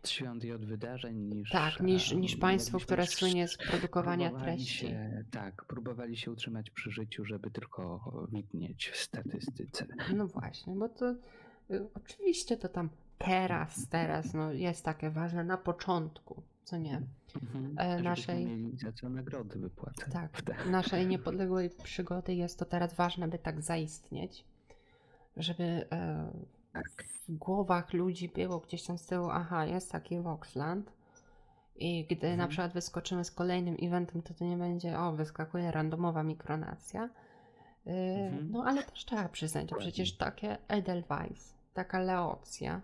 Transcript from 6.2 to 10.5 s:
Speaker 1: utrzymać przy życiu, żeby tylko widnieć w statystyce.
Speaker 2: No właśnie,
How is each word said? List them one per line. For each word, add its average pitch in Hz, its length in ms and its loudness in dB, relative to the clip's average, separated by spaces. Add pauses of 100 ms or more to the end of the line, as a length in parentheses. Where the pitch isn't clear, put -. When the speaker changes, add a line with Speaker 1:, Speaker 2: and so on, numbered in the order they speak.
Speaker 1:
utrzymać 113 400 -4
przy - 200 -4
życiu, 110 340 -4
żeby 104 260 -4
tylko 90 500 -6 (320)
widnieć - 560 -4
w - 80 -6
statystyce. - 920 -4 (300)
Speaker 2:
No 208 100 2
właśnie, - 500 -6